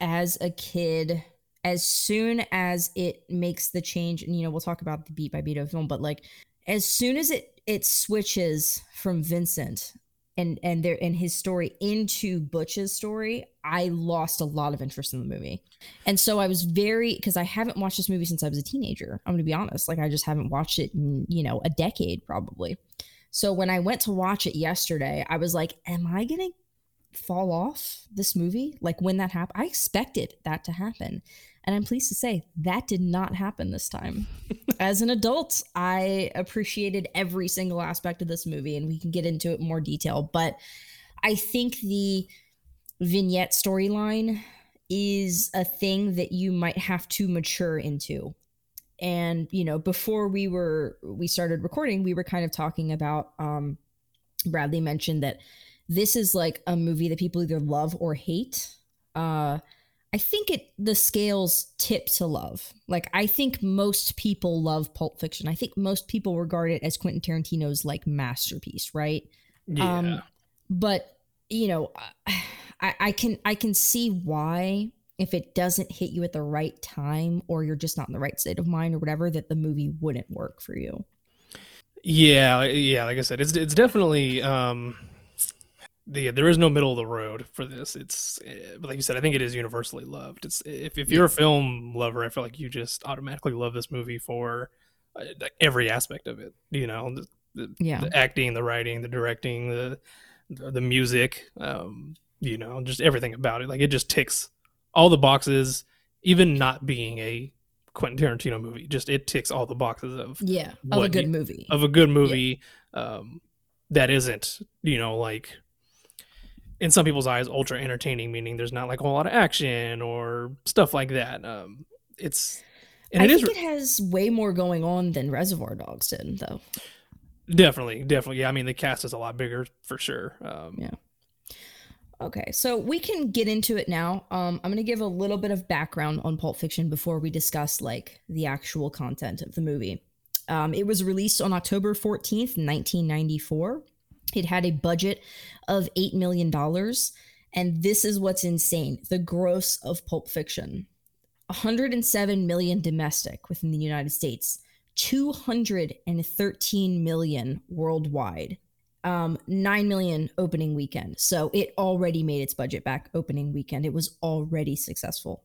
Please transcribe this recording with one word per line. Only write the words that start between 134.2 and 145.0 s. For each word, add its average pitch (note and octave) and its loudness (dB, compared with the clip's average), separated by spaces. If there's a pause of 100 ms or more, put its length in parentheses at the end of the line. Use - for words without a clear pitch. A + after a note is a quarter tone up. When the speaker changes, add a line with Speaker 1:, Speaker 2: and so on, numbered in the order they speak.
Speaker 1:
Um, F3 0
I'm F3+ -2
gonna G#3+ -2
give A3 -2
a G#3+ -2
little G3 0
bit G3 -2
of F#3 -2
background D3+ -2
on D#3+ 0
Pulp - -2
Fiction E3 -2
before D#3 -2
we D#3+ -2
discuss, D3+ -2
like, - -8
the D#3+ -2
actual C#3+ -4
content C3 -6
of - -12
the E3+ -4
movie. C#3+ -2 (460)
Um, D#3 0
it G3 0
was F#3+ 2
released F#3+ 0
on G3 2
October G3 0
fourteenth, G#3+ -2
nineteen D#3+ 0
ninety-four. D#3 -2 (520)
It F3+ 0
had F3+ 2
a F3+ 4
budget E3+ 0 (460)